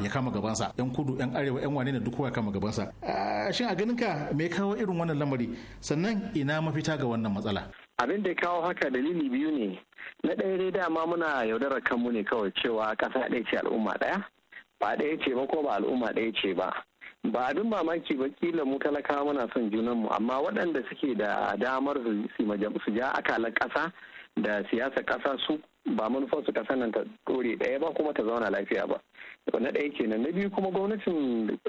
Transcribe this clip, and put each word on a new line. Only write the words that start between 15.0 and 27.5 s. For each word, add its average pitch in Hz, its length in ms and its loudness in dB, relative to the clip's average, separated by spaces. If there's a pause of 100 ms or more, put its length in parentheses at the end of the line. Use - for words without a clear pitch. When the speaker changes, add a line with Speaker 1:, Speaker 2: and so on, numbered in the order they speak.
Speaker 2:
ce 135 120 2
ba 135 120 0
ko 160 160 0
ba 120 140 2
al'umma 113 360 2
ɗaya 113 220 0
ce 98 180 0
ba. 92 180 0 (540)
Ba 120 240 2
abin 185 200 0
mamaki 165 480 0
ba 135 100 0 (140)
kila 165 240 0
mu 135 140 0
talakawa 147 540 0
muna 127 200 0
son 117 180 2
junanmu, 113 400 0
amma 123 320 0
waɗanda 175 460 0
suke - 280 -2
da 101 380 0
damar 131 400 0
su, 113 400 0
su - 100 2
ma 107 120 2
jam-, 104 260 0
su - 80 0
ja 120 220 0
akalar 113 400 0
ƙasa 151 380 0 (500)
da 104 280 2
siyasar 123 360 0
ƙasa 127 320 0 (100)
su 151 100 2 (380)
ba 110 140 2
manufarsu 135 420 2
ƙasar 117 260 0
nan 117 140 2
ta 110 80 2 (260)
ɗore 120 320 0